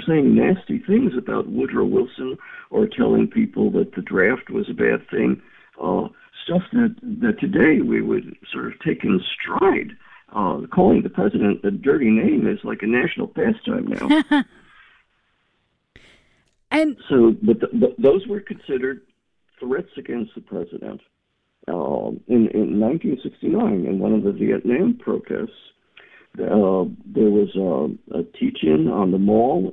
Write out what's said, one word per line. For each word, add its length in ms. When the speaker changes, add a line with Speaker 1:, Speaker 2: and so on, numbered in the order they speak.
Speaker 1:
saying 280
nasty 520
things 300
about 320
Woodrow 380
Wilson 500
or 180
telling 400
people 440
that 240
the 80
draft 480
was 180
a 60
bad 360
thing. 300
Uh, 280
stuff 160
that, 280
that 380
today 400
we 220
would 340
sort 140
of 140
take 220
in 160
stride. 520
Uh, 360
calling 360
the 60
president 560
a 60
dirty 400
name 360
is 180
like 180
a 40
national 420
pastime 580
now. 640
Speaker 2:
<laughs> 40
And 280
Speaker 1:
So, 240
but 180
th-, 120
th-, 240
those 300
were 140
considered 600
threats 380
against 380
the 80
president. 580
Um, 640
in, 200
in 300
nineteen 440
sixty-nine, 600
in 140
one 160
of 80
the 100
Vietnam 680
protests, 520
uh, 460
there 260
was 260
a, 640
a 40
teach-in 500
on 220
the 80
mall 540